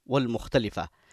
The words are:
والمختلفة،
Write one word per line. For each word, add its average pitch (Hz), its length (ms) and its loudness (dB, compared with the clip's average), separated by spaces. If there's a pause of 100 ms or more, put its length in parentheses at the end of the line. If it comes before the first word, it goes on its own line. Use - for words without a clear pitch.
والمختلفة، 117 800 0 (260)